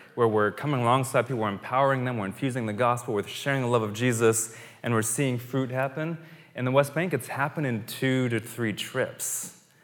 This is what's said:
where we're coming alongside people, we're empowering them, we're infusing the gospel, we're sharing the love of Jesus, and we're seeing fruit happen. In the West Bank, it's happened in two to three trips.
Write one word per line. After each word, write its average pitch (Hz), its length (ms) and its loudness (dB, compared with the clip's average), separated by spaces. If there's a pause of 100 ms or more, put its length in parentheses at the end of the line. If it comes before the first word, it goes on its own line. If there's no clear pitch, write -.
(160)
where 120 120 4
we're 107 240 4
coming 143 300 -2
alongside 123 420 2
people, 123 140 -4
we're 110 120 0
empowering 127 560 0
them, 123 120 -2
we're 98 100 -2
infusing 120 380 -2
the 107 80 -2
gospel, 120 400 2
we're 101 140 0
sharing 139 340 -2
the 123 60 0
love 120 140 4
of 107 120 -2
Jesus, 113 640 2 (280)
and 120 100 0
we're 110 80 4
seeing 123 380 0
fruit 127 320 -2
happen. 156 460 -4 (380)
In 123 100 -2
the 127 60 0
West 139 220 4
Bank, 170 200 0
it's 135 140 -2
happened 147 380 -2
in 117 200 -2
two 131 440 0
to 117 100 0
three 110 340 -4
trips. - 840 -6 (260)